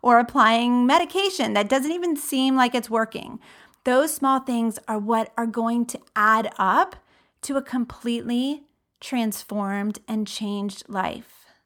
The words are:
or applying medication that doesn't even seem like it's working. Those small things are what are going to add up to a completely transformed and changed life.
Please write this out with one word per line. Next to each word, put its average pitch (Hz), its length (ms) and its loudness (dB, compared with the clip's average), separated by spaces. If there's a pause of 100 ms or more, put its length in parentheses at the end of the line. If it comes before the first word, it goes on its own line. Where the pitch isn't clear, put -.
or 240 180 6
applying 240 640 4
medication 339 640 2
that 208 160 2
doesn't 262 240 0
even 349 240 -2
seem 262 400 0
like 247 180 4
it's 240 160 -4
working. 226 520 -4 (420)
Those 269 300 2
small 269 260 2
things 233 480 -2
are 220 100 -4
what 220 380 -2
are 233 120 -2
going 233 400 -2
to - 120 -12 (160)
add 220 420 2
up 240 380 2 (460)
to 277 160 -4
a 262 40 0
completely 240 1000 -4 (380)
transformed 208 1040 -4
and 214 180 -2
changed 202 600 -6
life. - 580 -8 (200)